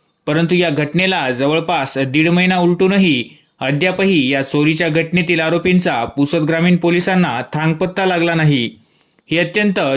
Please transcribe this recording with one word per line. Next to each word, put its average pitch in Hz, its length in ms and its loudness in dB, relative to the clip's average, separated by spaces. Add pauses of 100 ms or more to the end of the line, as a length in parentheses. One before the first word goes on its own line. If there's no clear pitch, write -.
(260)
परंतु 165 280 0
या 175 160 2
घटनेला 151 600 -2
जवळपास 147 680 -2
दीड 139 300 0
महिना 180 300 2
उलटूनही 175 680 2 (360)
अद्यापही 160 680 0
या 135 140 0
चोरीच्या 156 460 0
घटनेतील 165 520 0
आरोपींचा 165 640 0
पुसद 143 380 -2
ग्रामीण 165 340 2
पोलिसांना 175 680 0 (120)
थांगपत्ता 160 520 -2
लागला 170 280 0
नाही. 143 360 0 (600)
ही 160 80 0
अत्यंत 196 420 0 (160)